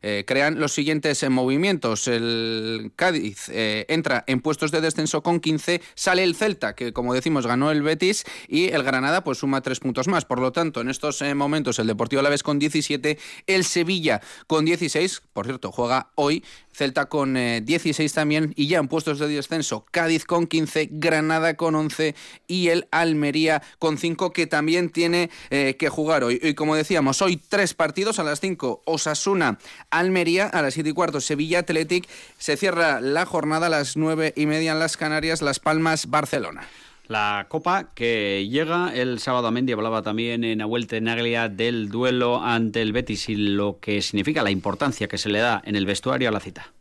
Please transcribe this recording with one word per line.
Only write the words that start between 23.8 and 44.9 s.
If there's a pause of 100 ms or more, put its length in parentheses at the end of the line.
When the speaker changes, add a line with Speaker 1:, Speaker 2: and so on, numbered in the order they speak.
Speaker 1:
cinco,
que
también
tiene, (220)
eh,
que
jugar
hoy.
Y
como
decíamos,
hoy
tres
partidos
a
las
cinco,
Osasuna, (320)
Almería,
a
las
siete
y
cuarto,
Sevilla
Athletic. (280)
Se
cierra
la
jornada
a
las
nueve
y
media
en
las
Canarias,
Las
Palmas,
Barcelona. (400)
Speaker 2:
La
Copa
que
llega
el
sábado
a
Mendy,
hablaba
también
en
Nahuel
Tenaglia
del
duelo
ante
el
Betis
y
lo
que
significa
la
importancia